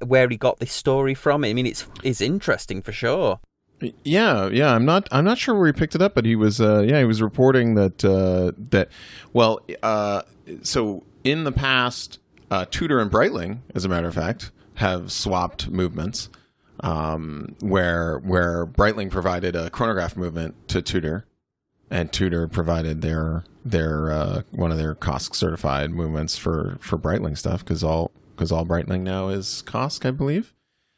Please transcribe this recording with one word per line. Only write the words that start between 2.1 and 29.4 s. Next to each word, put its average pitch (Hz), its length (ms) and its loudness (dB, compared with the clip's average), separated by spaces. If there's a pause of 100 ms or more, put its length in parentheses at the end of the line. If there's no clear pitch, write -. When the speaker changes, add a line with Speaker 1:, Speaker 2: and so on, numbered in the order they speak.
Speaker 1:
interesting 107 600 -2
for 107 100 -10
sure. 117 480 0 (420)
Speaker 2:
Y-, 226 120 -6 (100)
yeah, 147 440 4
yeah. 123 260 4
I'm 117 120 4
not, 180 260 2
I'm 139 140 4
not 226 120 4
sure 233 200 0
where 180 100 6
he 143 60 4
picked - 220 -2
it 170 60 2
up, 202 140 2
but 113 100 2
he 113 100 4
was, 107 240 4
uh, 107 220 6
yeah, 135 180 4
he 127 60 6
was 110 160 2
reporting 120 540 4
that, 98 280 2
uh, 92 480 4 (180)
that, 95 200 4 (440)
well, 113 260 4 (240)
uh, 104 400 0 (400)
so 107 400 -2 (200)
in 151 200 0
the 143 80 -2
past, 127 680 -2 (320)
uh, 92 180 0
Tudor 151 300 0
and 104 120 0
Breitling, 107 480 0 (160)
as 90 100 -2
a 95 40 -2
matter 87 180 0
of 82 80 -6
fact, - 360 -4 (240)
have 92 360 -2
swapped 90 580 -4
movements, 90 600 -4 (520)
um, 78 800 -6
where, 85 600 0
where 85 480 0
Breitling 104 420 0
provided 90 460 -2
a 82 140 -6
chronograph 98 460 -2
movement 82 400 -6 (140)
to 90 120 -2
Tudor, 85 440 -4 (640)
and 85 240 -4
Tudor 85 340 0
provided 82 540 -2
their, 80 420 -2 (220)
their, 80 460 0
uh, 76 300 -2 (100)
one 82 200 -2
of 80 60 -2
their 78 160 -2
Kosk - 420 -6
certified 76 560 -2
movements 80 460 -4
for, 85 420 -4
for - 180 -4
Breitling 80 400 -2
stuff, - 280 -4
'cause 80 180 -4
all, 80 280 0 (240)
'cause 85 160 -4
all 82 140 0
Breitling 87 360 -2
now 95 280 -4
is 98 360 -6